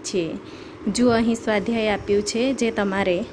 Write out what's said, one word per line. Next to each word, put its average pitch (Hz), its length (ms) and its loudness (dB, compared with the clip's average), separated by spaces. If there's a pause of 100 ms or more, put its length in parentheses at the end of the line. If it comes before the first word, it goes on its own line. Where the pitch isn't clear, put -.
છે. 165 260 -2 (640)
જુઓ, 240 180 4
અહીં 226 240 4
સ્વાધ્યાય 220 540 0
આપ્યું 202 340 2
છે, 233 300 0
જે 233 180 0
તમારે 196 640 0